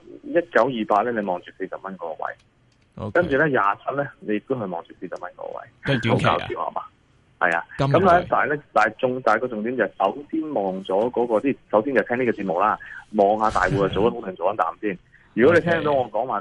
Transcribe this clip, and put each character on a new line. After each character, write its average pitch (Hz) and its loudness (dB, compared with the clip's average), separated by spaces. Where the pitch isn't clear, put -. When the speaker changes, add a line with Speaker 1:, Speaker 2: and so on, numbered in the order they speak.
Speaker 1:
一 - -10
九 165 2
二 123 -2
八 104 4
呢， 120 -2
你 101 -4
望 90 -2
住 - -20
四 95 -6
十 82 -10
蚊 95 -12
嗰 80 -10
個 - -8
位。 - -8
Speaker 2:
OK。 104 -8
Speaker 1:
跟 - 0
住 139 2
呢， 151 4
廿 127 2
七 127 -6
呢， 139 -4
你 107 -4
亦 101 -4
都 131 -6
係 113 -4
望 85 -6
住 - -20
四 92 -12
十 80 -12
蚊 87 -12
嗰 - -14
個 - -10
位。 - -14
Speaker 2:
都 139 0
係 110 -2
短 117 2
期 - 0
啊？ 85 4
Speaker 1:
好 82 2
搞 - -
笑 90 -6
係 82 -6
嘛？ - -8
係 85 2
啊。 85 -4
Speaker 2:
今 135 0
日 139 4
Speaker 1:
噉 175 4
呢， 180 4
但 104 2
係 127 0
呢， 151 -6
但 107 4
係 107 -2
重-， 127 -2
但 110 4
係 110 -2
個 123 -4
重 104 -6
點 127 -4
就 113 2
係 95 -2
首 104 0
先 156 -4
望 95 -4
咗 101 0
嗰 120 0
個， 110 2
即 139 0
係 123 0
首 110 4
先 139 -2
就 107 4
聽 120 -2
呢 131 0
個 113 2
節 98 -6
目 85 -2
啦， 101 2
望 104 4
吓 110 2
大 92 2
戶 95 0
係 - 0
做 107 2
緊 120 -2
好 110 -12
定 92 -8
做 90 0
緊 110 -4
淡 95 2
先。 101 -4
Speaker 2:
<laughs> - -20
Speaker 1:
如 117 6
果 170 8
你 165 6
聽 165 0
到 151 2
我 127 0
講 107 -2
話 113 -4